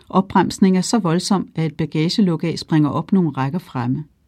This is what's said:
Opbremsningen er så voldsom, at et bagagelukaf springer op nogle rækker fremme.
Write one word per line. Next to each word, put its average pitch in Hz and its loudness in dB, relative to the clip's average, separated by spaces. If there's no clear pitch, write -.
Opbremsningen 190 2
er 180 2
så - -2
voldsom, 180 0
at 160 -2
et 151 -6
bagagelukaf 160 -2
springer 151 2
op 151 -4
nogle 180 2
rækker 139 -4
fremme. 135 -4